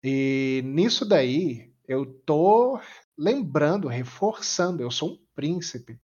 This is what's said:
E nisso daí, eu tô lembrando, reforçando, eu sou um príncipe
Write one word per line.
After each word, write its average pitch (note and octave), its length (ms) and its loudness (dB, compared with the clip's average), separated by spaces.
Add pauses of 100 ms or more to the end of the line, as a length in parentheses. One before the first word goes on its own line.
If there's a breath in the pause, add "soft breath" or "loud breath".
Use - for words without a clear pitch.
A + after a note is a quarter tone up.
E C3+ 600 0
nisso F3 380 0
daí, C#3+ 680 2 (140)
eu C3+ 160 -2
tô G#3 760 2 (380 loud breath)
lembrando, D#3+ 680 0
reforçando, F3 920 -4
eu A#2+ 80 -4
sou - 220 -4
um - 60 -16 (180)
príncipe C#3+ 640 -6 (120)